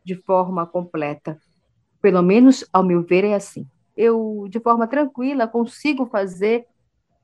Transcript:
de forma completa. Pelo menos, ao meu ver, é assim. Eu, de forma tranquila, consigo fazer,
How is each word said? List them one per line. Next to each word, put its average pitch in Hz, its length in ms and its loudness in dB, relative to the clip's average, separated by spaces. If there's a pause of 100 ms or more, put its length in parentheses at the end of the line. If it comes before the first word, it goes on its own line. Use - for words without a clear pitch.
de 185 100 -8
forma 180 520 -2
completa. 156 720 -8 (600)
Pelo 190 220 4
menos, 247 500 6
ao 190 100 4
meu 175 200 2
ver, 175 220 0
é 208 100 0
assim. 196 320 -8 (300)
Eu, 220 520 -2
de 226 120 -8
forma 233 260 0
tranquila, 262 600 -2
consigo 247 580 -4
fazer, 202 600 -2 (580)